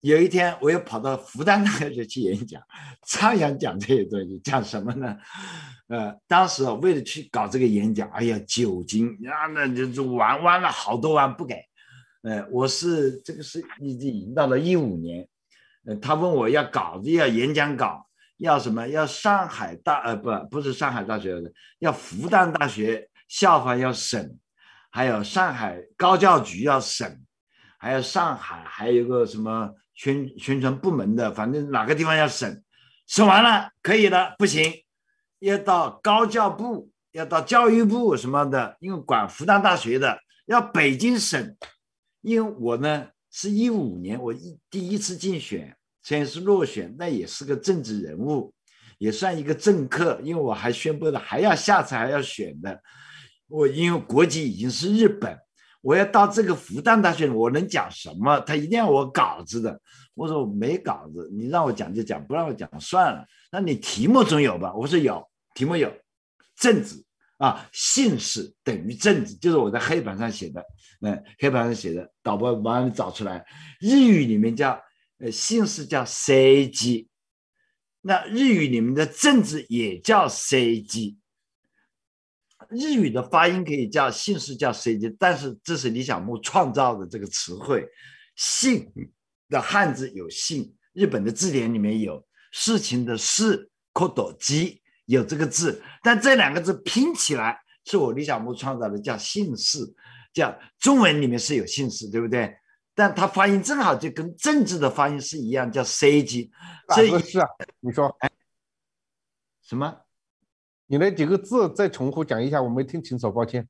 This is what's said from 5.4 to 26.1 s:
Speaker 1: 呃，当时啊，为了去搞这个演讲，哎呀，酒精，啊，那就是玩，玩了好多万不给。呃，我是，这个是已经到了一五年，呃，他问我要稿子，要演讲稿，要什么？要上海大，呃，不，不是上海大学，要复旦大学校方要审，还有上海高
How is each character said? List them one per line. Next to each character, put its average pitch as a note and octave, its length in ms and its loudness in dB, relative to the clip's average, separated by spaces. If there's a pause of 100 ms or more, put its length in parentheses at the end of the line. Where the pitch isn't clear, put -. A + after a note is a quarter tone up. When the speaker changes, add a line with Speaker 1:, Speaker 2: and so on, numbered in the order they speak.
Speaker 1:
呃， A2 260 -6 (140)
当 F3+ 220 6
时 C3+ 160 -2
啊， A#2+ 100 -2
为 E3 200 2
了 C3+ 80 -4
去 D3 280 -12
搞 G#2+ 160 -2
这 G2 120 -4
个 B2+ 60 4
演 G#2+ 300 2
讲， G2+ 160 -4
哎 A2+ 140 -4
呀， A2+ 120 0 (100)
酒 G2 360 -2
精， G#2+ 340 -2 (140)
啊， D3+ 240 -4
那 C#3+ 140 -2
就 B2+ 240 -2
是 C3 80 -6
玩， B2+ 420 0
玩 F3 180 4
了 F3 80 0
好 - 280 -4
多 D#3 180 0
万 C#3 180 4
不 C#3 140 -10
给。 A#2+ 80 -8 (680)
呃， G#2+ 280 -6
我 B2+ 160 0
是， C#3+ 540 0
这 - 120 -14
个 D3+ 100 -14
是 E3 220 -12 (160)
已 C#3 160 -8
经 A#2+ 380 -8
到 C#3+ 140 2
了 B2+ 100 2
一 F3 160 0
五 B2 220 0
年， E2 320 -10 (560)
呃， A2 120 -8
他 A#2+ 180 -2
问 E3+ 180 0
我 B2 160 2
要 C#3+ 160 2
稿 F2+ 360 -6
子， A#2 120 -6
要 E3 160 4
演 B2 260 0
讲 D3 220 0
稿， G2+ 320 -4 (300)
要 D3+ 200 2
什 A#2 140 -2
么？ A#2 160 -4
要 D3+ 180 0
上 F#3+ 420 0
海 F2 280 -10
大， D3 260 -2
呃， A#2 140 -4
不， A2 140 -6 (200)
不 D3 100 -6
是 C#3 120 -4
上 C3+ 200 -4
海 A2 120 -6
大 G#2+ 120 -4
学， F#2 240 -6 (380)
要 D#3 140 0
复 A#2+ 360 -10
旦 F#3 220 4
大 D3 160 0
学 G#2+ 420 -4 (200)
校 E3 340 4
方 B2 160 0
要 B2+ 140 0
审， F2 440 -6 (540)
还 B2+ 140 -2
有 A2+ 180 0
上 F3+ 320 -2
海 F#2+ 260 -8 (160)
高 F#3 200 4